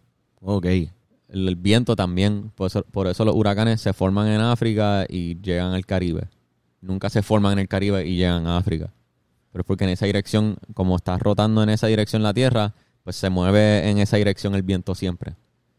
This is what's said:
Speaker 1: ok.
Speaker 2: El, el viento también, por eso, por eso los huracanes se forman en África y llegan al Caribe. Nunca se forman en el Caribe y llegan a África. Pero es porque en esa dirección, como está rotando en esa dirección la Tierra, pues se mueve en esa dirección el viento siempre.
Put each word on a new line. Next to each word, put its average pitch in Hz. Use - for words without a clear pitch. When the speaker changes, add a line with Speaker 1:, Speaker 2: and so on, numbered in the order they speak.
Speaker 1:
ok. 95
Speaker 2:
El, 92
el 90
viento 107
también, 101
por 95
eso, 95
por 98
eso 90
los 104
huracanes 110
se 98
forman 98
en 107
África 107
y 85
llegan 90
al 92
Caribe. 90
Nunca 95
se 104
forman 101
en 98
el 95
Caribe 98
y 90
llegan 87
a 87
África. 85
Pero 90
es -
porque 98
en 95
esa 90
dirección, 101
como 92
está 90
rotando 107
en 107
esa 107
dirección 110
la 107
Tierra, 117
pues 90
se 98
mueve 101
en 104
esa 101
dirección 101
el 95
viento 92
siempre. 90